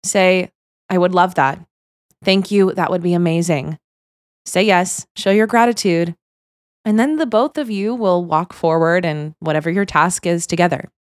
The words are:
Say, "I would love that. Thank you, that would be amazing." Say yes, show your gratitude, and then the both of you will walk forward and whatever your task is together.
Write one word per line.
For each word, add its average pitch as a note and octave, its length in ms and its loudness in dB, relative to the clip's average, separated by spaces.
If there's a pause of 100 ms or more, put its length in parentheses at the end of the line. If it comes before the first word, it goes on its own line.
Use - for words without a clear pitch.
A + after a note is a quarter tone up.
Say, F#3 460 0 (400)
"I F#3 80 0
would F3+ 160 2
love F3+ 220 2
that. C#3 240 0 (640)
Thank F#3+ 280 0
you, G3 220 2
that F3 180 -2
would F3+ 120 -2
be F3 120 0
amazing." E3 640 -2 (680)
Say F#3 200 0
yes, F#3 420 0 (100)
show - 140 -2
your G#3+ 160 4
gratitude, G3 680 0 (720)
and G#3+ 140 2
then C#4+ 180 0
the D#4 100 0
both A#3 300 0
of C#4 140 -6
you G#3 240 -2
will F#3 280 0
walk E3+ 300 -2
forward E3 540 0
and D3+ 340 -6
whatever D#3 300 -2
your G3 160 0
task E3+ 400 0
is E3+ 200 -2
together. E3+ 440 -2 (120)